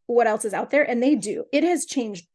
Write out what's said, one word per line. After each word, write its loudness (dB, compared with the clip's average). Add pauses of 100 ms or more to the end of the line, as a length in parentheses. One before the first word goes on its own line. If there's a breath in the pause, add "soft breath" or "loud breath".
what 4
else -2
is -6
out -4
there. 2
And -2
they 4
do. -2
It 2
has 0
changed -6